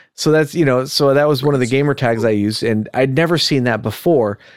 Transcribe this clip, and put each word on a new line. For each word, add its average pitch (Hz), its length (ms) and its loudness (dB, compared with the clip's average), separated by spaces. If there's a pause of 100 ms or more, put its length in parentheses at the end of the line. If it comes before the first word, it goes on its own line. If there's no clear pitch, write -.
(140)
So - 160 -2
that's, 156 240 2
you 165 100 0
know, 131 200 2
so 139 300 0
that 147 140 2
was 135 140 0
one 143 120 0
of 131 60 0
the 123 60 2
gamer 135 280 0
tags 117 300 -2
I 117 60 2
used, 104 320 -2
and 110 320 -2
I'd 131 220 0
never 165 220 2
seen 135 260 -2
that 117 180 0
before. 117 560 0 (180)